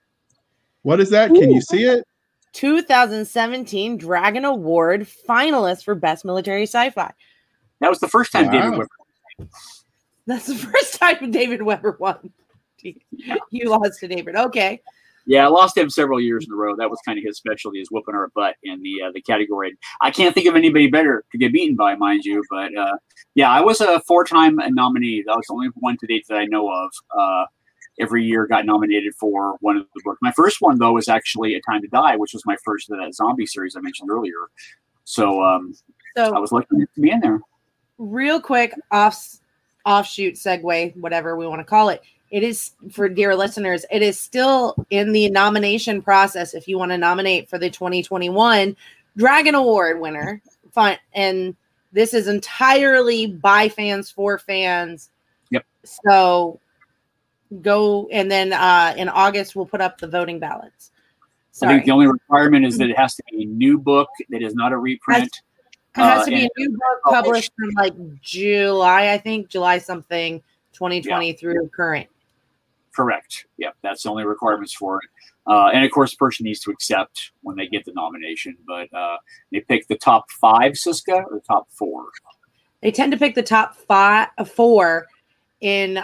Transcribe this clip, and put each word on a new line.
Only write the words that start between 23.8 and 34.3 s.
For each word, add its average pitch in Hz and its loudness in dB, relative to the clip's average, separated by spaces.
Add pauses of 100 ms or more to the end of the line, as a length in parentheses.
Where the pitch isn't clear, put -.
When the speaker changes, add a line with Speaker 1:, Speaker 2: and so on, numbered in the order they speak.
Speaker 3:
a 175 4
four-time 165 4 (140)
nominee. 123 0
That 110 0
was 110 -6
the - -10
only 123 -6
one 123 -4
to 110 -12
date 113 -4
that 107 -2
I 104 -2
know 107 -2
of. - -6 (260)
Uh, 95 0 (540)
every 113 -2
year 113 0
got 110 0
nominated 104 0
for 98 -4
one 104 0
of 101 -4 (100)
the 101 -16
books. 101 -8
My 147 0
first 190 2
one, 135 4
though, 117 2
was 113 0
actually 110 -2
A - -8
Time 107 -4
to 101 -12
Die, 127 2
which 107 -4
was 110 -14
my 101 -2
first 104 -8
of 98 -10
that 87 -12
zombie 117 -2
series 92 -10
I 92 -14
mentioned - -12
earlier. 104 -6 (680)